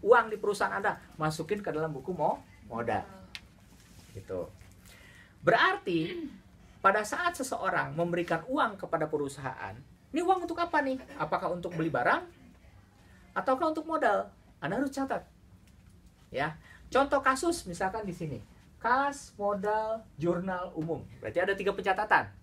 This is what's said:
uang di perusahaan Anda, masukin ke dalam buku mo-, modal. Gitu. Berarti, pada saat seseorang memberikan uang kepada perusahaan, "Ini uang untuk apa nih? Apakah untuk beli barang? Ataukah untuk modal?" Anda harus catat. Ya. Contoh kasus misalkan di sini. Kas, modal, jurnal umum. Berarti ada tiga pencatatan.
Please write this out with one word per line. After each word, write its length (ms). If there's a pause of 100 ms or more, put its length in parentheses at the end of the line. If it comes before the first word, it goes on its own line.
uang 240
di 80
perusahaan 320
Anda, 320 (160)
masukin 480
ke 80
dalam 160
buku 240
mo-, 240 (320)
modal. 320 (1120)
Gitu. 320 (960)
Berarti, 880 (480)
pada 240
saat 320
seseorang 640
memberikan 480
uang 320
kepada 320
perusahaan, 640 (400)
"Ini 80
uang 240
untuk 160
apa 240
nih? 160 (160)
Apakah 400
untuk 160
beli 160
barang? 320 (1120)
Ataukah 400
untuk 160
modal?" 400 (320)
Anda 160
harus 160
catat. 320 (1040)
Ya. 240 (400)
Contoh 320
kasus 400
misalkan 400
di 80
sini. 240 (400)
Kas, 640
modal, 640 (160)
jurnal 560
umum. 240 (160)
Berarti 240
ada 160
tiga 160
pencatatan. 560 (140)